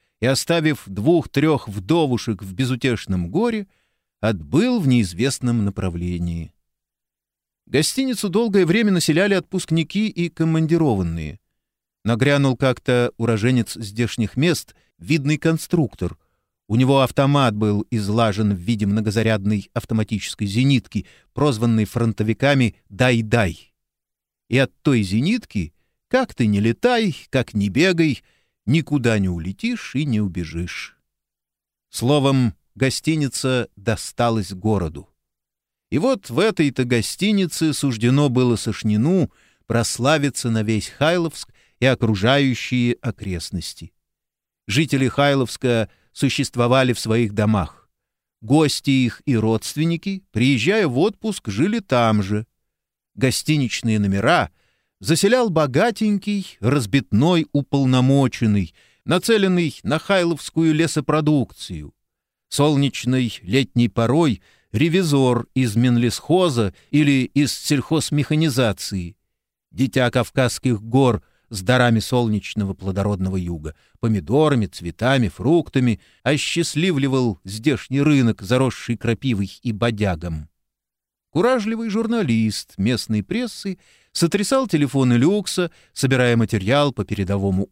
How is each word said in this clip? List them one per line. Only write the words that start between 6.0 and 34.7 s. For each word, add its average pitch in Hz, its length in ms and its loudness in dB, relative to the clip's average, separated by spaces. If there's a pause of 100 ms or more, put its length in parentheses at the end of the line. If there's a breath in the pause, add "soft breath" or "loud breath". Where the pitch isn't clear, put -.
Гостиницу 208 640 -2
долгое 196 380 2
время 208 240 2
населяли 180 420 2
отпускники 180 760 -2
и 170 220 -4
командированные. 143 1080 0 (640)
Нагрянул 131 520 2
как-то 123 640 0
уроженец 117 580 0
здешних 110 600 -4
мест, 151 380 -2 (240)
видный 143 380 -2
конструктор. 156 840 -2 (480)
У 104 80 -2
него 131 260 4
автомат 135 540 2
был 104 340 0
излажен 107 640 0
в 92 60 -4
виде 104 260 -2
многозарядной 107 880 0
автоматической 110 720 -4
зенитки, 117 600 0 (260 soft breath)
прозванной 117 520 2
фронтовиками 117 920 0 (140)
«Дай-дай». 113 840 0 (760)
И 117 100 0
от 131 120 0 (120)
той 131 180 2
зенитки, 110 720 -2 (360)
как 262 260 -2
ты 123 100 0
ни 104 140 2
летай, 202 560 0 (160)
как 123 240 -2
ни 101 140 0
бегай, 160 520 2 (460)
никуда 123 500 2
не 98 120 0
улетишь 92 680 -6
и 147 100 -2
не 113 160 0
убежишь. 85 760 -6 (920)
Словом, 135 640 2 (220)
гостиница 131 1000 -2
досталась 110 800 -2
городу. 92 560 -2 (800)